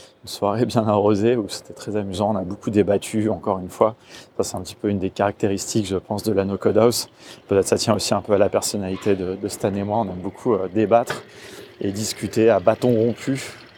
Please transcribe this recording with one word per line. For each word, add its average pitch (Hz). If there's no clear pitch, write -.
une 98
soirée 104
bien 113
arrosée 104
où 101
c'était -
très -
amusant. 101
On 107
a 92
beaucoup 98
débattu, 101
encore 101
une 92
fois. 110
Ça, -
c'est -
un 92
petit -
peu -
une 101
des 95
caractéristiques, 101
je 95
pense, 98
de 107
la 98
No 98
Code 104
House. 117
Peut-être 98
ça 107
tient 107
aussi -
un 101
peu 107
à 98
la 98
personnalité 98
de, 92
de 101
Stan 98
et 98
moi. 104
On 113
aime 92
beaucoup, 101
euh, 92
débattre 110
et 98
discuter 110
à 101
bâton 113
rompu, 120